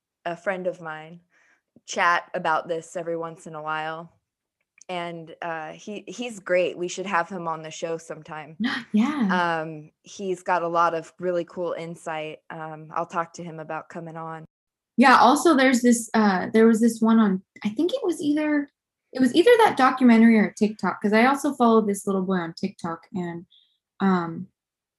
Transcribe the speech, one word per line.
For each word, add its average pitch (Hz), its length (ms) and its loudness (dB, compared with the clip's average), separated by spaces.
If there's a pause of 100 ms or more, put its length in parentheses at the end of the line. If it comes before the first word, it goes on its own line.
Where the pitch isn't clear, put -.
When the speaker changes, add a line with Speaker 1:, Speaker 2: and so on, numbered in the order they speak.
(240)
Speaker 1:
a 170 120 -6
friend 185 300 -6
of 175 140 -6
mine 160 400 -14 (640)
chat 175 480 0
about 165 340 -2
this 165 280 -8
every 170 200 -6
once 165 300 -10
in 160 80 -16
a 151 80 -12
while. 156 480 -8 (800)
And, 170 520 -10
uh, 160 320 -10
he, 202 340 -16
he's 220 340 -14
great. 180 360 -2
We 175 120 -6
should 180 180 -10
have 175 240 -2
him 175 180 -10
on 160 140 -8
the 156 80 -14
show 165 280 -8
sometime. 156 600 -16
Speaker 2:
<gasps> 220 60 -4 (260)
Yeah. 185 720 0
Speaker 1:
Um, 156 280 -12 (120)
he's 185 420 -8
got 180 180 0
a 170 60 -2
lot 170 260 2
of 160 240 -8
really 175 260 -4
cool 175 280 -8
insight. 160 640 -10 (120)
Um, 156 440 -14
I'll 170 120 -4
talk 170 280 -6
to 170 80 -14
him 160 160 -14
about 156 300 -12
coming 165 280 -14
on. 160 280 -12 (520)
Speaker 2:
Yeah, 254 220 6
also 285 380 6
there's 262 260 4
this, 240 320 2
uh, 202 380 2
there 226 160 6
was 226 120 4
this 226 200 2
one 226 180 4
on, 190 240 2 (220)
I 214 60 -4
think 302 220 -2
it 539 120 -4
was 339 180 -2
either, 294 480 -2 (420)
it 262 80 -2
was 247 140 2
either 339 160 6 (140)
that 381 120 4
documentary 233 640 6
or 190 180 2
TikTok, 208 460 -2
'cause 208 100 0
I 220 140 6
also 277 280 0
follow 226 260 4
this 202 260 -2
little 190 160 -2
boy 185 140 -2
on 165 180 -6
TikTok. 175 460 -8 (140)
And, 175 320 -8 (540)
um, 175 460 0 (520)